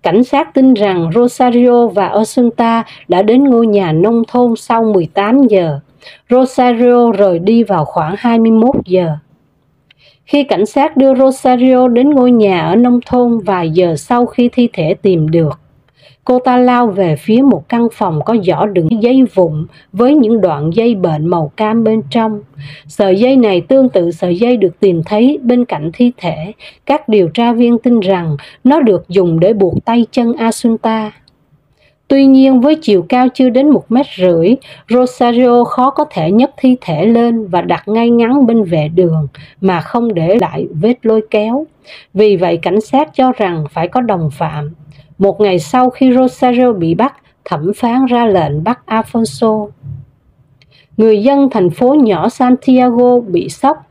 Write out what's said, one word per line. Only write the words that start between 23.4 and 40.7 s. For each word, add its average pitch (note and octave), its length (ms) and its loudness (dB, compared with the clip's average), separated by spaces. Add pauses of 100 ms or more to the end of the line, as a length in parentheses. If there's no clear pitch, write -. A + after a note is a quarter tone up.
tương C4 280 2
tự F3 220 -2
sợi F3 280 -4
dây A#3+ 180 0
được F#3 220 -2
tìm F3 240 0
thấy B3 380 0
bên B3 240 0
cạnh D#3 280 -8
thi B3 240 0
thể. E3 360 -8 (320)
Các G3 240 -4
điều G3+ 180 2
tra A#3 260 -2
viên A#3+ 240 2
tin A#3+ 220 0
rằng F3 380 -2 (260)
nó C#4+ 160 2
được G#3 300 0
dùng F3 300 0
để F#3+ 140 2
buộc F#3+ 320 -2
tay A#3 260 0
chân A#3 220 -2
Asunta. A3+ 800 -4 (960)
Tuy C#4 180 4
nhiên, C4 360 4
với D4+ 140 2
chiều G3+ 340 0
cao B3 240 0
chưa B3+ 160 0
đến C4 200 2
một A3 220 0
mét C4 140 0 (120)
rưỡi, F3+ 380 2 (340)
Rosario A#3+ 760 2
khó B3+ 260 0
có D4 220 -4
thể E3 200 -4
nhấc A#3+ 260 2
thi B3+ 240 0
thể D#3+ 240 -4
lên A3+ 420 0
và F3 140 -2
đặt E3+ 260 -6
ngay A3+ 220 0
ngắn A#3 360 2
bên A3+ 180 0
vệ D#3+ 240 -2
đường D#3+ 400 0 (340)
mà F3+ 200 -2
không A#3 320 -4
để E3+ 220 0
lại F#3 380 -4